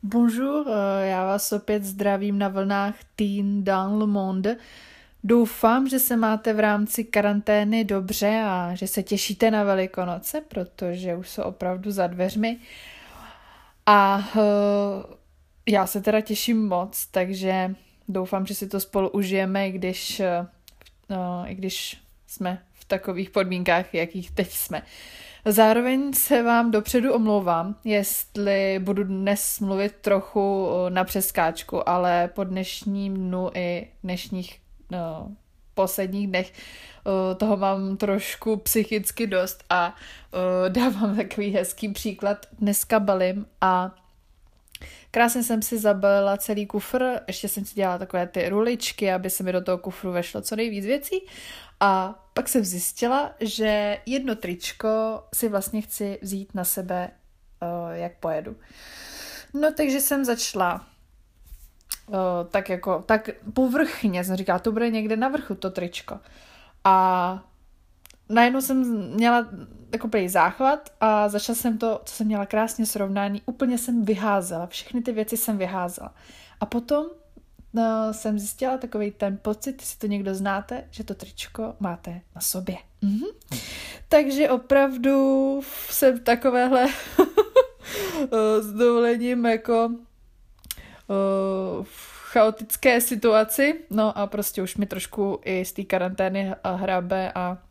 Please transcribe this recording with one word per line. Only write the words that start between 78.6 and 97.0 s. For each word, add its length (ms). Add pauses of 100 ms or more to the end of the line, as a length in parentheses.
takovej 340
ten 300
pocit, 400
jestli 160
to 100
někdo 280
znáte, 560
že 120
to 120
tričko 640
máte 420 (140)
na 60
sobě. 360 (240)
Mhm. 260 (800)
Takže 400
opravdu 1080 (300)
jsem 300
takovéhle, 640
<laughs> 340 (1000)
eh, 400
s 120
dovolením 720
jako, 460
eh, 1900
v 340 (140)
chaotické 720
situaci. 880
No 280
a 100
prostě 340
už 140
mi 100
trošku 580
i 220
z 60
té 120
karantény 800
a 80
hrabe 600